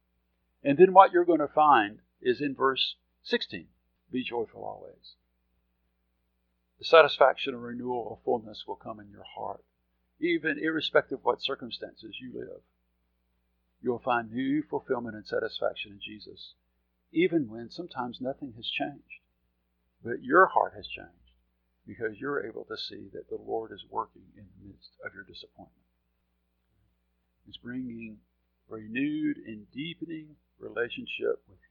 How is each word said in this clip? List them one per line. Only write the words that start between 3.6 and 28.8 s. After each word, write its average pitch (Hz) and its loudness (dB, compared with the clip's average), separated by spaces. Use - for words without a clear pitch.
"Be 127 -2
joyful 110 -6
always." 95 -14
The - -14
satisfaction 139 6
and 117 -12
renewal 120 -6
of - -18
fullness 110 -4
will 101 -8
come 113 -14
in 104 -20
your 101 -20
heart, 104 -12
even 160 -2
irrespective 156 0
of - -10
what - 0
circumstances - -8
you 127 -14
live. 117 -12
You'll 120 -2
find 117 -2
new 135 0
fulfillment 120 -4
and 104 -14
satisfaction - -4
in 101 -20
Jesus, 104 -16
even 165 2
when 113 -14
sometimes 127 -10
nothing 131 -8
has 113 -14
changed. - -8
But 113 -6
your 160 8
heart - 2
has 98 -14
changed - -18
because 107 -8
you're 135 -4
able 113 -10
to 107 -12
see 104 -12
that 104 -14
the 110 -8
Lord 110 -6
is 98 -18
working 101 -8
in 104 -20
the 98 -20
midst - -20
of - -12
your 95 -18
disappointment. - -20
He's - -20
bringing 117 -10
renewed 139 -2